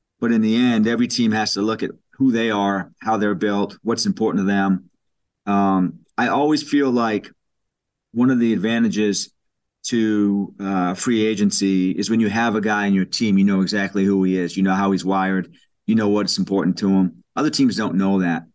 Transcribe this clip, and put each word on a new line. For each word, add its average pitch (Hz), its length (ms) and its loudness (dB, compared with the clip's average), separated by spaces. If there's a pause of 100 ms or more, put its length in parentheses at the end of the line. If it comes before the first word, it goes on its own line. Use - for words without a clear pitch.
(200)
But 117 120 0
in 113 100 4
the 110 140 2
end, 120 300 2
every 117 220 0
team 117 240 0
has 107 240 -2
to 98 80 -2
look 110 180 -2
at 92 80 -4 (220)
who 135 200 0
they 113 200 0
are, 101 400 -2 (100)
how 110 160 -2
they're 104 160 0
built, 101 480 -2
what's 113 240 -2
important 104 360 -2
to 95 40 -2
them. 98 460 0 (560)
Um, 95 540 0 (140)
I 120 120 -2
always 143 340 0
feel 143 300 0
like 113 360 -2 (840)
one 123 180 2
of 131 80 2
the 117 160 2
advantages 107 800 0 (520)
to, 104 760 0
uh, 95 340 -2
free 110 320 0
agency 98 640 0
is 101 220 -4
when 113 80 2
you 110 100 2
have 113 240 -2
a 110 80 0
guy 104 240 0
in 101 80 2
your 95 120 2
team, 104 340 0
you 98 40 4
know 98 180 2
exactly 98 440 -2
who 98 180 2
he 92 140 0
is, 90 180 -4
you 95 60 -2
know 95 140 2
how 98 160 0
he's 90 120 -2
wired, 95 480 -2 (360)
you 113 80 2
know 107 140 2
what's 104 280 0
important 92 400 0
to 101 100 -2
him. 95 360 0 (120)
Other 151 140 0
teams 131 260 0
don't 87 200 -4
know 98 260 2
that, 85 220 -2 (120)